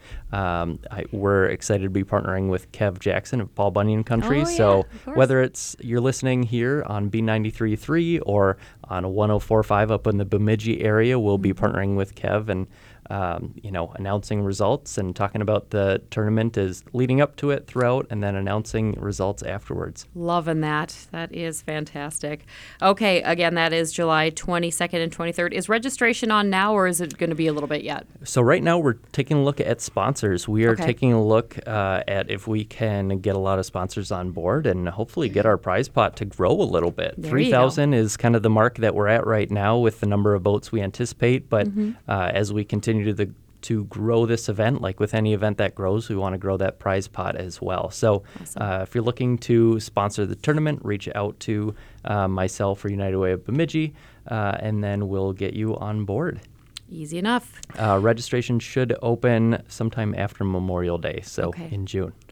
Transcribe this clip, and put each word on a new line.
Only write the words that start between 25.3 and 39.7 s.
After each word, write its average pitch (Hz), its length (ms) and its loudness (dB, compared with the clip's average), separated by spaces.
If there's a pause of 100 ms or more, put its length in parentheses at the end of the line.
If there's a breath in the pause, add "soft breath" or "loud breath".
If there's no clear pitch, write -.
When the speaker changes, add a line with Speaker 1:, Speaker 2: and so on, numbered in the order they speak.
Speaker 2:
Is 185 160 -4
registration 233 640 0
on 208 180 4
now, 196 240 2
or 190 140 4
is 170 140 0
it 151 160 -6
gonna 165 180 -2
be 160 120 0
a 156 60 2
little 147 160 -4
bit 151 140 -4
yet? - 240 -8 (160)
Speaker 1:
So 131 180 0
right 135 220 4
now 170 160 4
we're 131 180 2 (140)
taking 147 260 0
a 139 60 4
look 143 160 0
at - 220 0
sponsors. 101 640 0
We 110 180 2
are 117 60 6
Speaker 2:
Okay. 160 140 0
Speaker 1:
taking 123 280 2
a 110 100 4
look, 110 440 2
uh, 98 400 0
at 98 240 -2
if 101 160 -6
we 107 160 0
can 101 560 -2
get 98 160 0
a 98 40 0
lot 95 200 2
of 92 60 -2
sponsors 95 460 -6
on 92 200 -4
board 92 340 0
and 90 240 2
hopefully 117 400 -4
get 101 160 2
our 104 120 6
prize 95 320 -2
pot 107 280 0
to 107 80 -6
grow 95 260 0
a 185 120 2
little 87 280 2
bit. - 260 -6
Speaker 2:
There 160 80 -10
you - 20 -6
go. - 20 -6
Speaker 1:
Three 143 220 2
thousand 135 420 4
is 110 240 4
kind 117 180 4
of 104 80 2
the 113 60 4
mark 110 280 4
that 110 180 2
we're 104 140 4
at 113 180 4
right 107 240 2
now 104 260 2